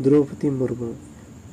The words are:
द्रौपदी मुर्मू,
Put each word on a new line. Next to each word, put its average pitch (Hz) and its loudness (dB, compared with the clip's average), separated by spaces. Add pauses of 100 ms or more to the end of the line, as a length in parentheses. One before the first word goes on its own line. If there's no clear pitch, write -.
द्रौपदी 143 2
मुर्मू, 120 -4 (600)